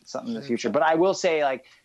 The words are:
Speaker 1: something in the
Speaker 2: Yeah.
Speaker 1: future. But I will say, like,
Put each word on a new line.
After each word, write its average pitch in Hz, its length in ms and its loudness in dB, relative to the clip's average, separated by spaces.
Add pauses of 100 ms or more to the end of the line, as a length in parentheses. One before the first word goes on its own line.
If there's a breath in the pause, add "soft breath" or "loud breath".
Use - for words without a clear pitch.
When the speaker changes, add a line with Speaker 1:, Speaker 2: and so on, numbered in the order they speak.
Speaker 1:
something 117 240 -10
in 117 40 -6
the 110 80 -6
Speaker 2:
Yeah. 143 60 -12
Speaker 1:
future. 120 240 -2
But 147 100 2
I 160 140 4
will 180 180 4
say, 165 300 0
like, 135 220 -2 (200 loud breath)